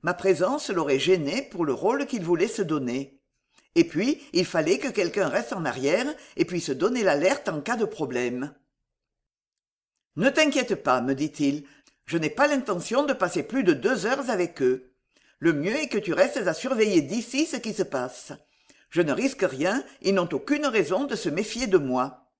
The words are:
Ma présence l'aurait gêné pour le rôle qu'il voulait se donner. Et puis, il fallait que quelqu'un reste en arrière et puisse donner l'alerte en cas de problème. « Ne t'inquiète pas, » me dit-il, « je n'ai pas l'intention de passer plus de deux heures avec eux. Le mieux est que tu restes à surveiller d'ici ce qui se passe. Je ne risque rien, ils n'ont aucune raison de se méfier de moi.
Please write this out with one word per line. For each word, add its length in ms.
Ma 120
présence 560
l'aurait 280
gêné 440
pour 220
le 80
rôle 340
qu'il 160
voulait 240
se 160
donner. 580
Et 100
puis, 380
il 120
fallait 340
que 100
quelqu'un 400
reste 240
en 120
arrière 420
et 80
puisse 260
donner 320
l'alerte 460
en 120
cas 160
de 100
problème. « 680
Ne 140
t'inquiète 460
pas, » 260
me 120
dit-il, « 500
je 120
n'ai 120
pas 160
l'intention 580
de 100
passer 280
plus 220
de 80
deux 320
heures 240
avec 320
eux. 320
Le 160
mieux 200
est 140
que 100
tu 140
restes 240
à 180
surveiller 460
d'ici 460
ce 100
qui 160
se 100
passe. 500
Je 100
ne 120
risque 300
rien, 400
ils 120
n'ont 160
aucune 360
raison 380
de 120
se 140
méfier 360
de 120
moi. 600